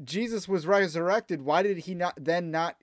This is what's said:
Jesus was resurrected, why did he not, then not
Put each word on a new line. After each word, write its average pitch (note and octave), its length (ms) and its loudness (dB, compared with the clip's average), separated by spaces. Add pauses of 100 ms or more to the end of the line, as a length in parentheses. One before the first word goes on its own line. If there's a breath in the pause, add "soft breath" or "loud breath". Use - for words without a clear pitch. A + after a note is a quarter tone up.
Jesus G#3 460 -4
was F3 180 -2
resurrected, F3+ 760 2
why D3+ 200 4
did G3 160 0
he F3+ 160 -10
not, F3 220 -2
then E3 340 0
not E3 320 -2